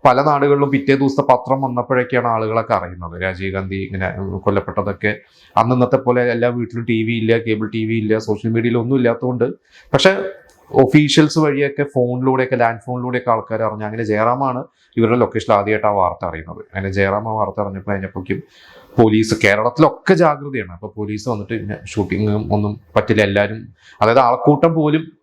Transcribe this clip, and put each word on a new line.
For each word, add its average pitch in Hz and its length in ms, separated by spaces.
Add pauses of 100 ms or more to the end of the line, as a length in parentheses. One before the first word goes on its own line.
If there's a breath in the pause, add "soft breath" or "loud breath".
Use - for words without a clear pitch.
പല 127 140
നാടുകളിലും 143 500
പിറ്റേ 139 240
ദിവസത്തെ 135 360
പത്രം 131 300
വന്നപ്പോഴൊക്കെയാണ് 123 640
ആളുകളൊക്കെ 110 460
അറിയുന്നത് 87 480
രാജീവ് 95 320
ഗാന്ധി 95 220
ഇങ്ങനെ, 95 320 (120)
ഉം, 95 260
കൊല്ലപ്പെട്ടതൊക്കെ. 101 680 (460 soft breath)
അന്ന് 117 180
ഇന്നത്തെ 123 300
പോലെ 123 160 (100)
എല്ലാ 117 180
വീട്ടിലും 117 360
ടി 117 180
വി 113 180
ഇല്ല, 113 160
കേബിൾ 110 380
ടി 110 140
വി 117 140
ഇല്ല, 107 140
സോഷ്യൽ 107 340
മീഡിയയിൽ 117 260
ഒന്നും 120 180
ഇല്ലാത്തതുകൊണ്ട്. 123 500 (480 soft breath)
പക്ഷെ 190 180 (600)
ഒഫീഷ്യൽസ് 151 680
വഴിയൊക്കെ 143 440 (100)
ഫോണിലൂടെയൊക്കെ, 127 640
ലാൻഡ് 117 300
ഫോണിലൂടെയൊക്കെ 123 460
ആൾക്കാർ 110 320
അറിഞ്ഞു. 107 220
അങ്ങനെ 110 180
ജയറാമാണ് 123 600 (340)
ഇവരുടെ 117 220
ലൊക്കേഷനിൽ 110 360
ആദ്യമായിട്ട് 107 320
ആ 104 120
വാർത്ത 90 300
അറിയുന്നത്. 80 320 (140)
അങ്ങനെ 95 220
ജയറാം 101 320
ആ 110 40
വാർത്ത 107 280
അറിഞ്ഞപ്പോൾ 98 300
അതിനെപ്പറ്റി 95 440 (640 loud breath)
പോലീസ്, 110 460
കേരളത്തിലൊക്കെ 117 680
ജാഗ്രതയാണ്. 143 580
അപ്പൊ 98 260
പോലീസ് 107 320
വന്നിട്ട് 104 300
പിന്നെ 101 180 (160)
ഷൂട്ടിംഗ് 101 380 (240)
ഒന്നും 104 260 (140)
പറ്റില്ല, 107 340
എല്ലാവരും, 104 320 (400 soft breath)
അതായത് 113 180
ആൾക്കൂട്ടം 143 540
പോലും 156 320 (180)